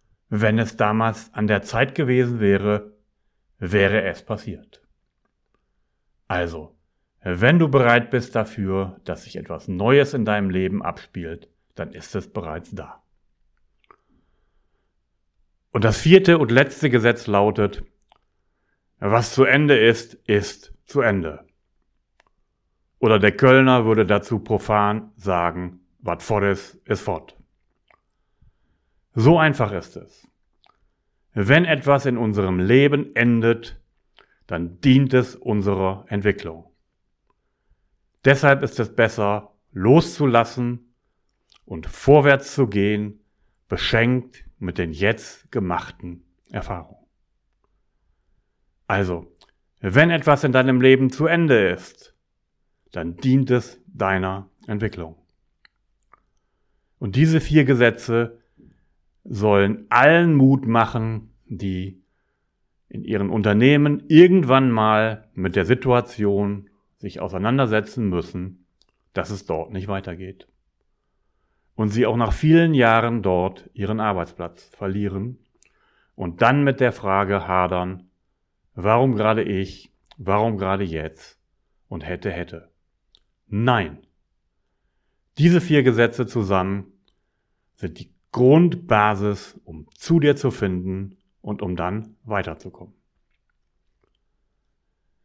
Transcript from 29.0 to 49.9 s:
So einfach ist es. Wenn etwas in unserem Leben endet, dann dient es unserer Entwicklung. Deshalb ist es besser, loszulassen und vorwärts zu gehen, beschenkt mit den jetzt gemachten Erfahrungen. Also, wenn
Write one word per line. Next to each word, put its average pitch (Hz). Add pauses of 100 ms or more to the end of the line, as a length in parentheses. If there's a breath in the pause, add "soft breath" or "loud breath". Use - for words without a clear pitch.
So 135
einfach 135
ist 90
es. - (1040)
Wenn 123
etwas 139
in 123
unserem 101
Leben 139
endet, 117 (640 soft breath)
dann 87
dient 131
es 127
unserer 95
Entwicklung. 98 (1600)
Deshalb 135
ist 117
es 110
besser, 107 (180)
loszulassen 120 (720)
und 82
vorwärts 139
zu 135
gehen, 104 (480)
beschenkt 123 (140)
mit 87
den 85
jetzt 101
gemachten 87 (280)
Erfahrungen. - (1800)
Also, 92 (460)
wenn 143